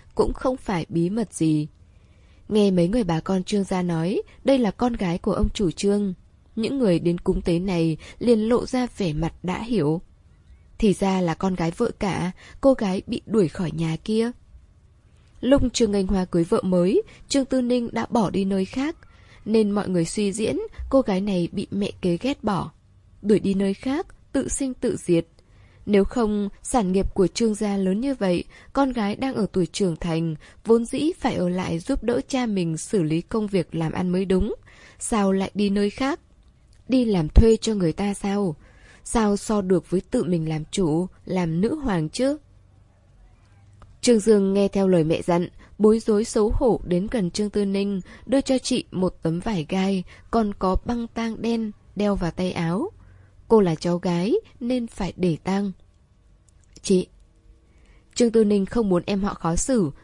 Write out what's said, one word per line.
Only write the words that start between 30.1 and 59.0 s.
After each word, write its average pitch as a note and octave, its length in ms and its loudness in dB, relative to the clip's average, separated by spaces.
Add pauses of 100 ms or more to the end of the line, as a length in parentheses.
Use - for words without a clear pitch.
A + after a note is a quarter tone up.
vốn A#3 200 4
dĩ C#4 340 -2
phải B3 160 -2
ở F3+ 140 -2
lại F3 300 -4
giúp A3 240 -4
đỡ A#3+ 240 0
cha B3+ 180 -2
mình F3+ 320 -2
xử F#3 260 -2
lý D#3 180 0
công G#3+ 260 -4
việc G3 280 -2
làm D#3+ 160 -2
ăn F3+ 180 -4
mới F#3 160 -2
đúng. F#3+ 300 0 (440)
Sao G3+ 320 0
lại F#3+ 220 -2
đi G3+ 160 0
nơi G3+ 200 0
khác? C#4 300 -4 (680)
Đi B3+ 180 2
làm F3+ 240 0
thuê A3+ 280 8
cho A3 160 -4
người F3 200 0
ta G3+ 200 -4
sao? G3 420 -2 (480)
Sao G#3+ 340 0
so G#3 240 -2
được F#3 280 0
với F3+ 120 0
tự B3 220 -2
mình D#3+ 260 -2
làm D#3 220 -4
chủ, F3 360 0 (180)
làm F3 360 -2
nữ A#3+ 140 0
hoàng G3 340 -2
chứ? C4+ 280 -2 (1600)
Trương A#3+ 180 4
Dương G3+ 340 4
nghe G3+ 140 2
theo G3 200 0
lời F3+ 160 4
mẹ D#3 180 0
dặn, F3 260 0 (300)
bối G#3+ 220 6
rối A3 260 0
xấu A3+ 300 0
hổ A3+ 280 2
đến F3+ 280 -2
gần F#3 200 -2
Trương G#3 180 -4
Tư G#3 160 -2
Ninh, G3 360 -2 (240)
đưa C4+ 160 2
cho C4 160 0
chị B3 340 -2
một F#3 300 -2
tấm E3 180 -2
vải F3 300 -4
gai, F#3+ 340 0 (280)
còn G#3+ 220 0
có F#3+ 220 0 (100)
băng A#3+ 220 -4
tang A3+ 340 -6
đen A3+ 300 -2 (240)
đeo G3+ 200 0
vào F3+ 160 -2
tay - 200 -4
áo. F3 400 -2 (560)
Cô A3 140 6
là E3+ 140 2
cháu F3 220 -2
gái F3 380 0 (240)
nên A#3+ 280 -4
phải - 280 -8
để F3 280 0
tang. G3 280 -2 (1080)
"Chị." F#3 260 0 (1080)
Trương A#3 160 2
Tư A3+ 120 4
Ninh G3+ 220 2
không A3 240 0
muốn F3 160 2